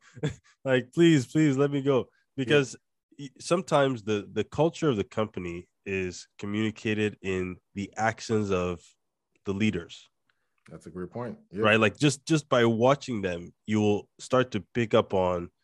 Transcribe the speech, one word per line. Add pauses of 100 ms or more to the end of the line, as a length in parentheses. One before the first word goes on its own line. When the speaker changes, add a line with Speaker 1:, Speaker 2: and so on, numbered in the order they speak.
(200)
Speaker 1:
<laughs> (240)
like,
"Please,
please
let
me
go."
Speaker 2:
Yeah. (320)
Speaker 1:
Because (420)
y-, (100)
sometimes
the,
the
culture
of
the
company (160)
is (100)
communicated
in (180)
the
actions
of (640)
the
leaders. (600)
Speaker 2:
That's
a
great
point. (140)
Yep.
Speaker 1:
Right?
Like,
just,
just
by
watching
them, (140)
you
will (120)
start
to (100)
pick
up
on (140)